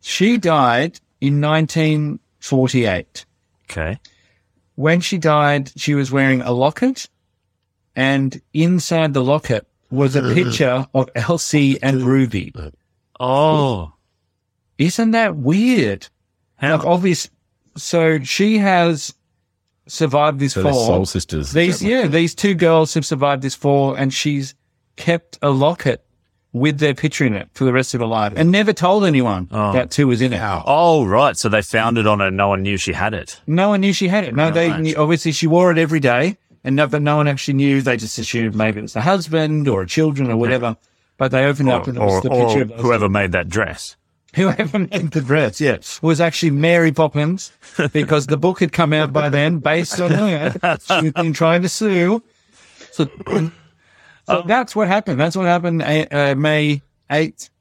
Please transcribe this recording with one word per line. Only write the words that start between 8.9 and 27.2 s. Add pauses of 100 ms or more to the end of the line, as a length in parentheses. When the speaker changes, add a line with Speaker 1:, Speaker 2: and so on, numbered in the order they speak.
Speaker 1:
the
locket (240)
was
a
Speaker 2:
<laughs>
Speaker 1:
picture
of
Elsie
and
Ruby. (680)
Speaker 2:
Oh. (840)
Speaker 1:
Isn't
that
weird? (480)
Speaker 2:
How?
Speaker 1:
Like,
obvious-, (460)
so
she
has (760)
survived
this
Speaker 3:
So
they're
Speaker 1:
fall.
Speaker 3:
soul
sisters.
Speaker 1:
These,
yeah,
these
two
girls
have
survived
this
fall,
and
she's (400)
kept
a
locket (460)
with
their
picture